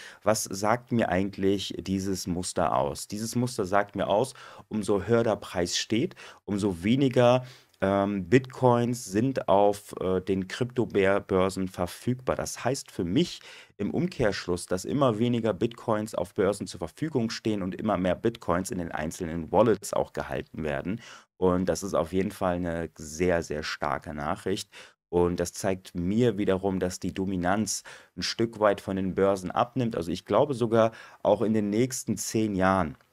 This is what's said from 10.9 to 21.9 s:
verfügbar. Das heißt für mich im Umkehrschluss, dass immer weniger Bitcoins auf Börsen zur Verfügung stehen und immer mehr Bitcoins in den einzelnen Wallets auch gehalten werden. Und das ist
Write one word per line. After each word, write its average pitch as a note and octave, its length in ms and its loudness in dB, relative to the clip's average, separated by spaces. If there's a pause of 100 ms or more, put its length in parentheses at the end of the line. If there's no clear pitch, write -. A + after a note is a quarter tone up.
verfügbar. G#2+ 640 -4
Das - 300 -6
heißt C3 260 -4
für - 140 -4
mich G2+ 360 0 (360)
im G#2 160 -4
Umkehrschluss, G2+ 760 -2
dass F#2 180 -4
immer A#2+ 340 2
weniger A#2 360 2
Bitcoins G#2+ 600 -2
auf - 200 -4
Börsen G2 320 2
zur - 120 -12
Verfügung A#2 520 -4
stehen G#2+ 320 -4
und F#2 140 -6
immer G#2 200 0
mehr F2+ 200 2
Bitcoins - 560 -2
in F2+ 60 -6
den E2+ 120 -4
einzelnen E2 640 -6
Wallets G#2+ 400 4
auch - 200 -2
gehalten - 520 -6
werden. D2+ 360 -4 (360)
Und F#2 300 2
das E2+ 180 0
ist F#2 100 -4